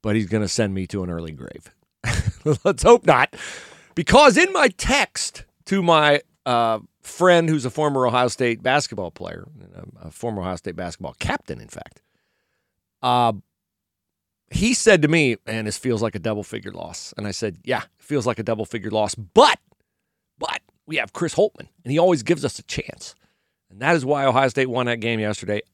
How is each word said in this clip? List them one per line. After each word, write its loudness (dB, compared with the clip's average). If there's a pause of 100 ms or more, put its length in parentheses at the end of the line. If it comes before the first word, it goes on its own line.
but -2
he's 0
gonna -2
send -2
me -6
to -6
an -6
early -8
grave." -18 (300)
<laughs> -2
Let's 0
hope 8
not. 2 (640)
Because 6
in 4
my 2
text -4 (200)
to 0
my, 4 (240)
uh, 0 (240)
friend 4
who's -2
a -4
former 0
Ohio 2
State -2
basketball -2
player, -14 (260)
a, -18
a -14
former -8
Ohio -4
State -12
basketball -10
captain, -8
in -18
fact, -20 (1000)
uh, 2 (1200)
he 0
said 4
to 2
me, 2 (100)
"Man, -6
this -6
feels -2
like -4
a -8
double-figure -8
loss." -14
And -10
I -6
said, -8
"Yeah, -4
it -18
feels -4
like -2
a -8
double-figure -6
loss, -2
but, 4 (800)
but -8 (260)
we -6
have -4
Chris -4
Holtmann, 0 (140)
and -10
he 2
always 4
gives -2
us -4
a -18
chance." -12 (560)
And -20
that 2
is -2
why 0
Ohio 4
State 0
won -2
that -2
game -2
yesterday. -4 (120)